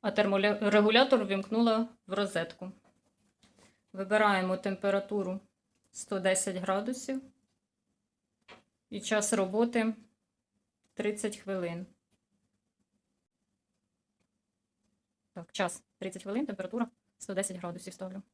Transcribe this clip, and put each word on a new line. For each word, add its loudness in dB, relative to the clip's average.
А 0
терморегулятор 6
ввімкнула 2
в -6
розетку. -4
Вибираємо 2
температуру -2
сто -6
десять 0
градусів. -4
І -8
час 0
роботи 2
тридцять -4
хвилин. -6
Так, -16
час -4
тридцять -10
хвилин, -4
температура -4
сто -8
десять -2
градусів -10
ставлю. -12